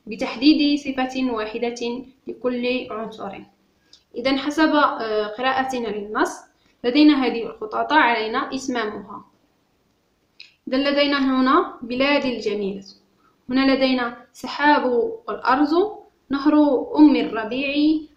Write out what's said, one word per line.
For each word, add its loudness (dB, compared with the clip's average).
بتحديد 2
صفة -2
واحدة -6
لكل -4
عنصر. -10
إذا -2
حسب، 0
آه، 0
قراءتنا -4
للنص -4
لدينا 6
هذه -2
الخطاطة -4
علينا 2
إتمامها. -8
إذا -2
لدينا 0
هنا 2
بلاد 0
الجميلة، -4
هنا 2
لدينا -2
سحاب 2
والأرز، 0
نهر 2
أم 8
الربيع، 0